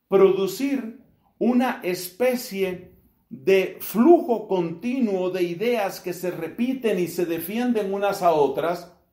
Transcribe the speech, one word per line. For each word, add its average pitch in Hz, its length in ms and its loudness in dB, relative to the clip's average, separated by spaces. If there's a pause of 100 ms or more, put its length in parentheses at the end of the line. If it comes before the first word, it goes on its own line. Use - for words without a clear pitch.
producir 196 960 2 (360)
una 247 440 2
especie 185 1120 -4 (320)
de 180 520 0
flujo 240 680 4
continuo 190 800 -2
de 185 140 -2
ideas 190 580 -2
que 175 140 -8
se 180 160 -6
repiten 202 680 -4
y 175 100 -2
se 175 180 -2
defienden 202 680 -2
unas 196 300 -2
a 170 100 6
otras, 151 640 0 (160)